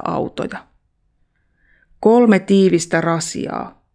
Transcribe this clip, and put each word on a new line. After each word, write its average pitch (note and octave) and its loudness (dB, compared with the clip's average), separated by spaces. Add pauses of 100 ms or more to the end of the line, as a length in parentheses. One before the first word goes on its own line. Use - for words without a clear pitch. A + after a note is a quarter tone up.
autoja. - -8 (1300)
Kolme A3 4
tiivistä F3+ 0
rasiaa. - -8